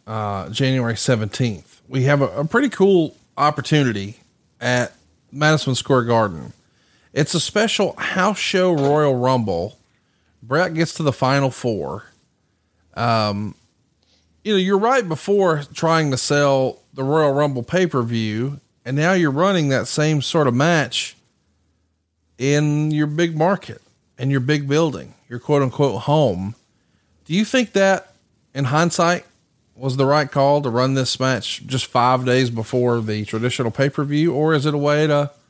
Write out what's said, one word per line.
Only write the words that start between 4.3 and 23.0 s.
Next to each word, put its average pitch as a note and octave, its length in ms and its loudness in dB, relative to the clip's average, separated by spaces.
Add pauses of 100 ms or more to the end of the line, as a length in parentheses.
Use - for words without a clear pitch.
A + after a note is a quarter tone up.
at B2 320 0 (360)
Madison D3 460 0
Square B2+ 280 0
Garden. G#2+ 500 0 (580)
It's D3 220 -2
a E3+ 80 0
special G#3 560 -2
house F#3+ 420 -2
show F#3 320 0
Royal D3 440 2
Rumble. A#2 600 0 (680)
Bret D#3+ 320 -2
gets D#3+ 180 -2
to E3 100 -6
the C#3+ 80 2
final C3+ 380 0
four. G2+ 560 -6 (880)
Um, G#2+ 600 -2 (880)
you G#3+ 100 -2
know, F#3+ 60 4
you're F#3+ 180 2
right A#3 300 2
before E3+ 560 0 (100)
trying D#3+ 380 2
to B2+ 60 0
sell C#3 600 2 (160)
the C3+ 100 -6
Royal D3 300 2
Rumble C#3 300 0
pay-per-view, B2 960 -2 (260)
and C3 100 -4
now D#3+ 180 2
you're E3+ 180 2
running E3 380 2
that C3 180 0
same D3+ 340 0
sort D3 260 0
of A#2+ 60 2
match D3+ 640 0 (1200)
in D3 540 0
your D3+ 160 0